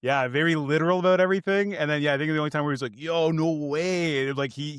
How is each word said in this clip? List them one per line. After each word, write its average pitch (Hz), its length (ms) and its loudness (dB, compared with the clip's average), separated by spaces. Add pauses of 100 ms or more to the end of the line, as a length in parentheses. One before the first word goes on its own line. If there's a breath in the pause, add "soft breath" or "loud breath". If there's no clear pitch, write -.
yeah, 127 260 0
very 156 280 2
literal 156 440 2
about 185 200 4
everything, 196 560 2
and 151 140 -2
then, 147 120 0
yeah, 147 120 2
I 139 40 0
think 151 140 -2
the 156 60 0
only 151 140 0
time 151 120 -2
where 147 100 0
he's 127 80 -4
like, 117 180 -8
Yo, 160 320 0
no 160 200 0
way, 151 840 -2
like, 139 200 -4
he 147 260 -10